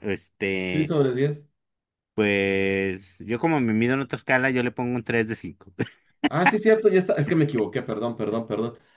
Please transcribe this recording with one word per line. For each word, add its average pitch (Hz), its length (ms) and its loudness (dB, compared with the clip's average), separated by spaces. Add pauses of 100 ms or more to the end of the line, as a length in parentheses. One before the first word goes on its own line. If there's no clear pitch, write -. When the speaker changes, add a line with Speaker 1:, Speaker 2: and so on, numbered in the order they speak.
Speaker 1:
este, 101 460 -4 (200)
Speaker 2:
Sí, 151 180 0
sobre 143 300 0
diez. 147 320 -2 (680)
Speaker 1:
pues, 98 1040 0
yo 110 200 -6
como 160 200 0
me 117 140 0
mido 120 200 2
en 135 80 0
otra 135 160 -8
escala, 131 320 2
yo 127 140 0
le 120 80 -2
pongo 123 240 -4
un 120 80 -4
tres 117 260 0
de 110 60 -4
cinco. - 420 -14
<laughs> - 280 -6 (220)
Speaker 2:
Ah, 160 200 2
sí, 220 120 2
cierto, 214 300 4
ya 190 100 4
está. 185 160 0
Es 147 120 0
que 165 80 0
me 156 100 4
equivoqué, 113 380 -2
perdón, 113 340 -4
perdón, 110 300 -4
perdón. 110 300 -4 (200)